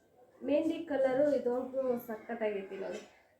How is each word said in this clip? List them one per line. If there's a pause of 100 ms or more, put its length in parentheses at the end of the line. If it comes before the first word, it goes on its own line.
(440)
ಮೆಹಂದಿ
ಕಲರು
ಇದಂತೂ
ಸಖತ್ತಾಗೈತಿ
ನೋಡಿ. (320)